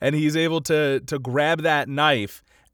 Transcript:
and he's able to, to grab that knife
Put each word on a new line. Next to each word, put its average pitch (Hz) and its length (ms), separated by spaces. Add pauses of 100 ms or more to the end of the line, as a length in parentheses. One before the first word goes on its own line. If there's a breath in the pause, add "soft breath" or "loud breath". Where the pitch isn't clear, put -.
and 151 140
he's 151 200
able 160 260
to, 143 400
to 143 180
grab 147 420
that 151 260
knife 139 560 (300)